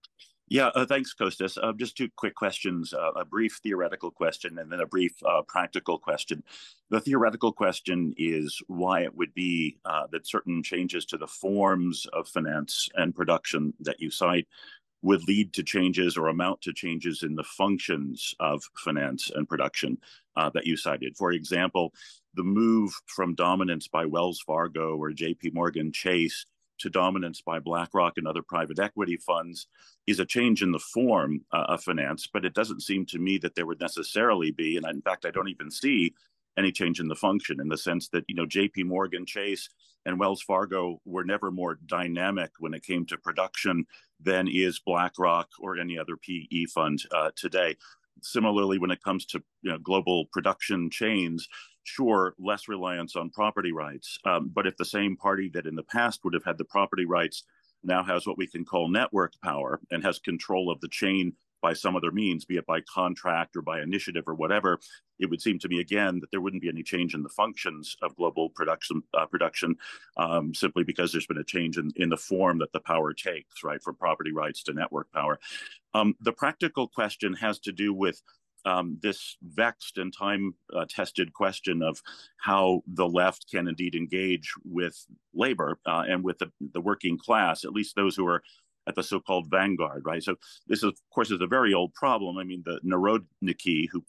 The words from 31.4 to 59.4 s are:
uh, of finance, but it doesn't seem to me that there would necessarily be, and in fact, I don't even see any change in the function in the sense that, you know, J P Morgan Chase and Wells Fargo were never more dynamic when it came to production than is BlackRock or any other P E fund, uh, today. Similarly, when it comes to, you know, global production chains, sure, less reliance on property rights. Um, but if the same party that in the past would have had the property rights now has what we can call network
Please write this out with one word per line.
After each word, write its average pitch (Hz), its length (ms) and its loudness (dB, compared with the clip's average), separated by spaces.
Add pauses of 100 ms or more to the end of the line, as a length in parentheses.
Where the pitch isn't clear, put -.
uh, 82 180 2
of 85 140 0
finance, 78 480 -2
but 92 140 -2
it 90 80 -2
doesn't 110 300 -2
seem 98 200 0
to 87 140 -6
me 92 220 2
that 85 160 -4
there 87 100 -2
would 80 140 -6
necessarily 87 720 0
be, 80 260 -2
and 80 80 -4
in 78 160 -6
fact, 92 240 -2
I 85 60 -2
don't 95 180 -2
even 78 220 -12
see 104 420 2 (420)
any 95 160 2
change 85 280 0
in 82 80 -2
the 78 80 -2
function 95 440 0
in 71 80 -4
the 78 100 -2
sense 87 320 -2
that, 87 180 -2
you - 80 -8
know, 85 100 0
J 95 220 2
P 98 160 -4
Morgan 90 420 -2
Chase 101 440 -6 (360)
and 90 140 -2
Wells 98 240 2
Fargo 92 600 0
were 90 200 -4
never 101 260 -2
more 90 380 -4
dynamic 87 720 -2
when 78 160 -6
it - 80 -14
came 87 240 -2
to 82 100 -6
production 87 680 0 (360)
than 92 260 4
is 92 320 2
BlackRock 87 720 2 (100)
or 92 200 -6
any 87 180 -4
other 82 180 -6
P 82 360 -8
E 82 160 0
fund, 78 340 0 (100)
uh, 80 240 2
today. 85 400 0 (460)
Similarly, 104 560 2
when 92 140 2
it 90 120 -2
comes 95 240 -2
to, - 160 -8 (200)
you 92 80 -2
know, 80 80 -4
global 90 520 2
production 95 580 0
chains, 90 580 0 (360)
sure, 101 560 2
less 101 280 -2
reliance 90 480 -4
on 85 140 -4
property 104 420 0
rights. 76 540 -8
Um, 87 280 2
but 101 140 2
if 92 80 0
the - 80 -4
same 101 320 0
party 98 380 0
that 82 140 -4
in 78 80 -6
the 80 80 -6
past 120 400 0
would 87 100 0
have 82 100 0
had 82 140 -2
the 80 80 -4
property 95 400 0
rights 85 380 0 (400)
now 90 200 2
has 90 220 0
what - 120 -2
we 92 100 -2
can 85 180 -6
call 85 240 2
network 98 520 2